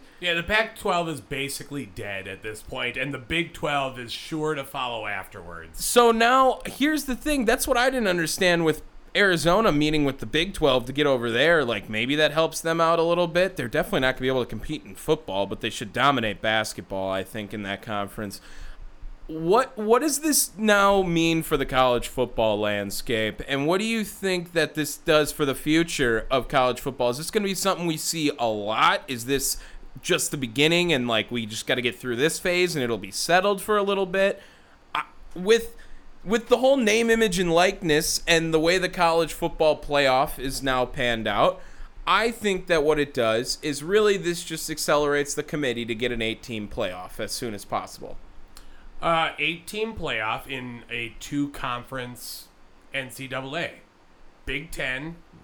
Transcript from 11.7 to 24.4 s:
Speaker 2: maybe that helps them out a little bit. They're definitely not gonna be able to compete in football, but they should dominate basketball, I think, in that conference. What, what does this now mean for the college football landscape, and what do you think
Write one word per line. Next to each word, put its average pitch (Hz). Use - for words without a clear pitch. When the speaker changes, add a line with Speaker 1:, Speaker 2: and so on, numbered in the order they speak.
Speaker 2:
maybe 117
that 151
helps 160
them 165
out 165
a 165
little 175
bit. 180
They're 127
definitely 151
not 131
gonna -
be 127
able 131
to -
compete 123
in 95
football, 101
but 98
they 113
should 104
dominate 120
basketball, 107
I 95
think, 104
in 107
that 98
conference. 101
What, 170
what 214
does 285
this 302
now 202
mean 165
for 160
the 135
college 127
football 113
landscape, 104
and 139
what 185
do 214
you 226
think 185